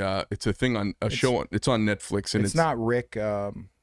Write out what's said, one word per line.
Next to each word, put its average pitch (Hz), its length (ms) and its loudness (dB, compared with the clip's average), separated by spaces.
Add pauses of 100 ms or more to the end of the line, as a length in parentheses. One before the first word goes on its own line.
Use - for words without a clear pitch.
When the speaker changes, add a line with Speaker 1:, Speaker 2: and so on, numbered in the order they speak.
Speaker 1:
uh, 95 240 0
it's - 160 -6
a 107 80 2
thing 123 240 0
on, 101 240 -2
a 110 60 0
Speaker 2:
It's, 110 80 -2
Speaker 1:
show 123 220 4
on, 73 140 -2
it's - 160 0
on 113 180 2
Netflix, 101 500 -2
and 113 80 2
Speaker 2:
it's 98 100 0
Speaker 1:
it's - 20 -6
Speaker 2:
not 160 220 4
Rick, 120 400 -2
um, 101 520 -4 (140)